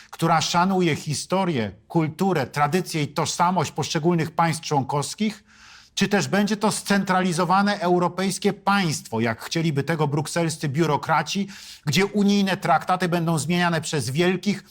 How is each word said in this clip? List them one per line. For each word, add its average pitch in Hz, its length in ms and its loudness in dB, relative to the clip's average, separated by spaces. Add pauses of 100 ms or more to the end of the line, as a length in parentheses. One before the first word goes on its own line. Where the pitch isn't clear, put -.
(100)
która 165 300 2
szanuje 180 560 2
historię, 151 760 -2 (160)
kulturę, 165 580 0
tradycję 151 560 0
i 139 60 -2
tożsamość 170 600 0
poszczególnych 160 600 0
państw 165 340 0
członkowskich, 147 800 -2 (500)
czy 196 140 0
też 190 200 0
będzie 208 280 0
to 208 160 0
scentralizowane 190 1080 2
europejskie 180 720 0
państwo, 190 680 -2
jak 113 220 0
chcieliby 160 400 -2
tego 156 260 0
brukselscy 160 600 -2
biurokraci, 160 800 0 (380)
gdzie 185 200 2
unijne 202 500 2
traktaty 180 520 0
będą 165 300 0
zmieniane 170 420 0
przez 135 300 -4
wielkich, 180 600 0